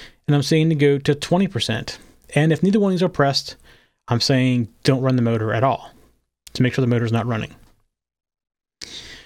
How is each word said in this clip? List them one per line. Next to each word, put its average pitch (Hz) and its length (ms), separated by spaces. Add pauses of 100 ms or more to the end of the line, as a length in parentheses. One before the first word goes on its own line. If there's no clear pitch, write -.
(260)
and 147 80
I'm 143 80
saying 160 280
to 160 40
go 143 220
to 139 180
twenty 180 340
percent. - 500 (360)
And 156 160
if 147 120
neither 202 180
one 196 120
of - 20
these 175 80
are 180 80
pressed, - 460 (520)
I'm 117 140
saying 127 460 (160)
don't 135 180
run 131 140
the 123 60
motor 113 300
at 110 100
all - 280 (640)
to - 80
make 123 100
sure 135 100
the 120 60
motor's 120 240
not 113 140
running. 107 280 (1700)